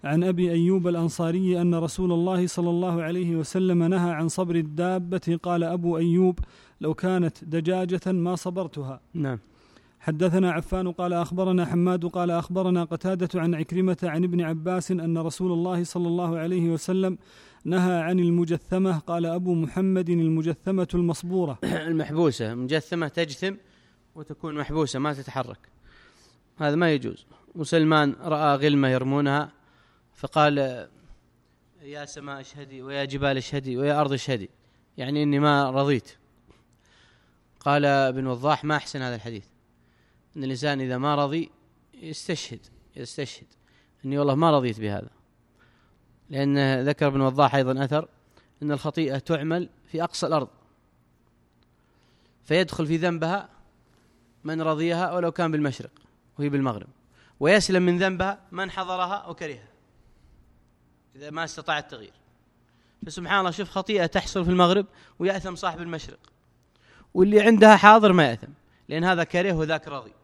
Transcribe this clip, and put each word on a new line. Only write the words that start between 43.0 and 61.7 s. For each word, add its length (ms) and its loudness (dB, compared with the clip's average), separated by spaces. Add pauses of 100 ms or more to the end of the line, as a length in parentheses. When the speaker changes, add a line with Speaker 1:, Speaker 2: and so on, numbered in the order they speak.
Speaker 2:
إني 120 -4
والله 180 2
ما 160 4
رضيت 280 0
بهذا، 300 -6 (1200)
لأن 520 0
ذكر 260 0
ابن 140 0
وضاح 340 4
أيضًا 280 2
أثر 240 -2 (560)
إن 80 -2
الخطيئة 460 -4
تعمل 520 -2 (160)
في 180 -6
أقصى 240 -6
الأرض، 220 0 (1900)
فيدخل 440 0
في 100 0
ذنبها 520 -4 (960)
من 180 -6
رضيها 520 0
ولو 180 0
كان 200 -2
بالمشرق 400 -4 (480)
وهي 100 -2
بالمغرب، 380 -2 (520)
ويسلم 440 4
من 140 2
ذنبها 420 -2 (120)
من 200 -8
حضرها 560 -6
وكرهها 460 -14 (1400)
إذا 140 -16
ما 140 -6
استطاع 360 -4